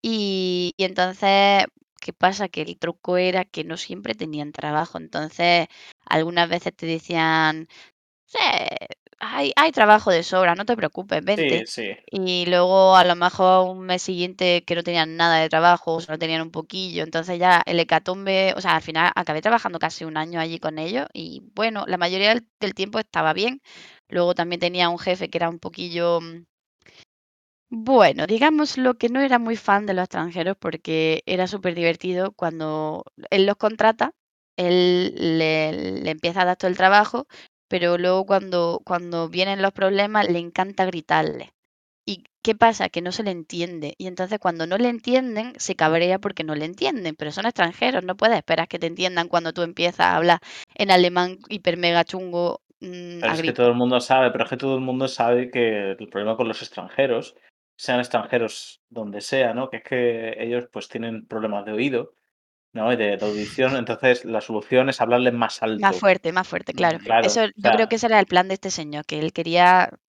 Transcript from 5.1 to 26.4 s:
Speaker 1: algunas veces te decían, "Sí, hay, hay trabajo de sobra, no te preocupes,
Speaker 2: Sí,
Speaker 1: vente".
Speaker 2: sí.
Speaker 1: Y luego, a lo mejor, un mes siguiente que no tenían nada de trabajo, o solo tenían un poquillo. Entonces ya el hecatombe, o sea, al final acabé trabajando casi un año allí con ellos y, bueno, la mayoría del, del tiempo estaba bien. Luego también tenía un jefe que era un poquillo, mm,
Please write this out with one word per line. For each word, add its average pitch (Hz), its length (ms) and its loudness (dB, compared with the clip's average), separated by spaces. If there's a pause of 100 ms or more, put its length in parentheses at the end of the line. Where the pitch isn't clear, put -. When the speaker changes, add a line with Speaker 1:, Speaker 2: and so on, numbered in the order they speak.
Speaker 1:
algunas 170 420 2
veces 175 260 -6
te 165 120 -10
decían, 160 800 0 (580)
"Sí, - 140 -8 (800)
hay, 262 360 -4
hay 302 160 4
trabajo 214 400 6
de 170 120 4
sobra, 185 320 2
no 196 100 -6
te 240 100 0
preocupes, 180 440 -4
Speaker 2:
Sí, 156 60 -8
Speaker 1:
vente". 156 420 0
Speaker 2:
sí. 104 240 -8 (200)
Speaker 1:
Y 180 360 -2
luego, 185 500 6
a 180 80 10
lo 175 100 4
mejor, 185 540 4
un 185 160 -10
mes 180 160 -2
siguiente 180 640 0
que 175 100 -4
no 175 80 -2
tenían 165 340 0
nada 165 200 4
de 160 120 2
trabajo, 170 460 4
o 160 60 -6
solo 156 160 -8
tenían 160 240 -2
un 165 100 -8
poquillo. 175 520 -8
Entonces 165 360 -6
ya 175 280 6
el 170 120 0
hecatombe, 190 760 0
o 180 40 -10
sea, 175 140 2
al 156 60 0
final 160 340 0
acabé 156 280 -2
trabajando 214 360 0
casi 165 240 -6
un 156 140 -8
año 165 220 -6
allí 165 200 -4
con 156 200 -8
ellos 202 340 -6
y, - 300 -14 (100)
bueno, 214 340 -4
la 180 100 -4
mayoría 185 320 0
del, 233 180 0 (120)
del 196 140 -4
tiempo 208 260 -6
estaba 160 340 0
bien. 233 280 -4 (480)
Luego 175 260 0
también 175 240 -4
tenía 180 300 0
un 170 100 -4
jefe 185 300 -4
que - 100 -4
era 170 100 0
un 170 100 -8
poquillo, 170 640 -2
mm, 165 220 -16 (1300)